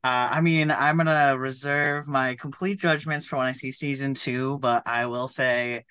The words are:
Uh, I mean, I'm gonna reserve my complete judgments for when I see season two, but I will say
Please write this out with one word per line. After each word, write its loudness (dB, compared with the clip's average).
Uh, 2
I 2
mean, 4
I'm 2
gonna 4
reserve -2
my 0
complete -6
judgments 0
for -6
when 0
I 0
see -6
season -4
two, -2
but 2
I 0
will -4
say 0